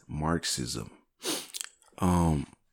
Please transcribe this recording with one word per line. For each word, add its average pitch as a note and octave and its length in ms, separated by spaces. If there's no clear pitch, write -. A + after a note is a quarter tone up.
Marxism? C#2 840
Um, E2+ 480